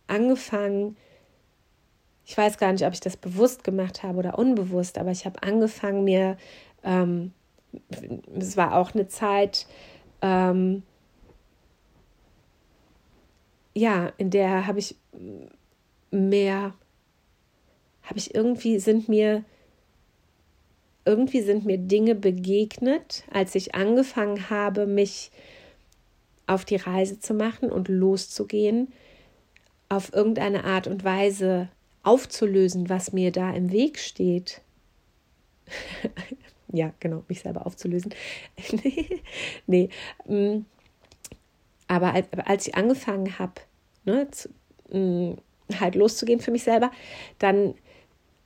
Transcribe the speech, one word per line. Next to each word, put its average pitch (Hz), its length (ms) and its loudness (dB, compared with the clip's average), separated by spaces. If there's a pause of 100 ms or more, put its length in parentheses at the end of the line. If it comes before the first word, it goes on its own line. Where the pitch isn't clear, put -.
angefangen, 208 880 0 (1300)
ich - 120 -10
weiß 208 220 4
gar 190 140 4
nicht, 185 120 0
ob 139 80 2
ich - 80 -10
das 180 160 -6
bewusst 214 480 0
gemacht 190 380 -4
habe 185 160 -4
oder 180 200 -2
unbewusst, 185 600 0
aber 180 120 -2
ich 180 140 -6
hab 190 220 -8
angefangen, 202 580 0
mir, 190 320 2 (480)
ähm, 180 480 0 (1040)
es 185 180 -6
war 175 200 2
auch 180 180 2
eine 196 140 0
Zeit, 202 580 0 (540)
ähm, 185 640 2 (3000)
ja, 208 440 2
in 190 120 0
der 190 360 2
hab 202 100 -2
ich 202 200 -8 (1120)
mehr, 196 640 0 (1300)
hab - 140 -12
ich - 180 -10
irgendwie, 226 440 2
sind 220 300 2
mir, 214 360 4 (1600)
irgendwie 247 360 2
sind 202 240 0
mir 190 140 0
Dinge 208 360 2
begegnet, 202 1160 0
als 190 240 -2
ich 190 200 -2
angefangen 208 760 0
habe, 208 360 0
mich 202 440 0 (1200)
auf 190 160 0
die 208 120 -2
Reise 190 440 -2
zu - 140 -4
machen 220 360 -2
und 185 180 -2
loszugehen, 208 1040 0 (960)
auf 196 240 -2
irgendeine 208 520 2
Art 190 220 -2
und 190 180 -6
Weise 190 640 2 (340)
aufzulösen, 190 840 4
was 185 240 -2
mir 185 180 2
da 185 220 -2
im 180 180 -2
Weg 262 280 0
steht. 180 640 -2 (1040)
<laughs> - 540 -12 (500)
Ja, 160 300 -2
genau, 165 280 -6
mich 180 120 -8
selber - 240 -8
aufzulösen. 180 500 -6 (440)
<laughs> - 1080 -6
Nee, 185 220 4 (380)
mm, 208 400 0 (1200)
aber 180 260 0
als, 185 140 0 (180)
als 202 220 0
ich - 80 -8
angefangen 196 640 -2
hab, 185 240 -10 (420)
ne, 269 260 0
zu, - 200 -16 (400)
mm, 180 480 -2 (420)
halt 180 140 0
loszugehen 226 460 4
für - 100 -4
mich 233 140 -2
selber, 233 260 4 (480)
dann 196 360 4 (720)